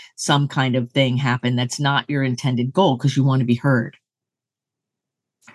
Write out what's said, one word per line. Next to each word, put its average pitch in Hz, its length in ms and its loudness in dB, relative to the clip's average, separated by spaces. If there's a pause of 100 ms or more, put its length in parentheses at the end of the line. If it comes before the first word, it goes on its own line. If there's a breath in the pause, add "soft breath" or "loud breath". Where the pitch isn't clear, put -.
(160 loud breath)
some 143 320 0
kind 131 280 -2
of 123 140 -2
thing 131 260 0
happen 127 400 0
that's 123 220 -4
not 143 320 -2
your 139 140 -2
intended 123 480 -2
goal 180 260 2
'cause 139 180 0
you 139 60 2
wanna 131 220 2
be 117 100 2
heard. 123 420 0 (1600 loud breath)